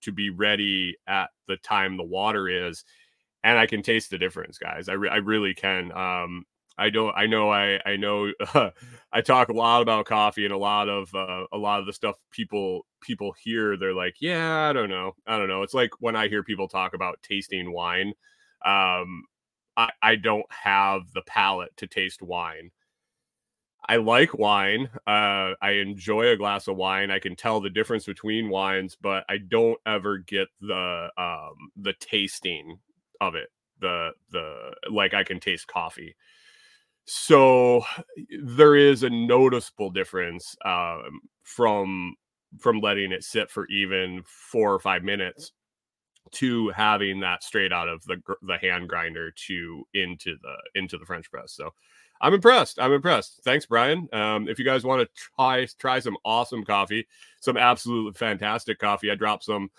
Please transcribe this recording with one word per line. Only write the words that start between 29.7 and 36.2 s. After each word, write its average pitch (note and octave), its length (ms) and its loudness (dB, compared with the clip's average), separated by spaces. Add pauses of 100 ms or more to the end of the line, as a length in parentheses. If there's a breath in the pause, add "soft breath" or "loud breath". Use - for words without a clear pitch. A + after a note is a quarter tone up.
ever G2+ 320 -2
get F#2+ 300 -4 (120)
the, F2+ 580 -6
um, D2+ 580 -8
the G2+ 240 -6
tasting F2 800 -6 (420)
of F#2 140 -2
it. D2+ 160 -10 (300)
The, E2+ 320 -4 (180)
the, D#2 440 -10 (160)
like, G2+ 220 2
I G2 120 2
can F#2 140 -8
taste F2 280 -6
coffee. E2 500 -8 (920 soft breath)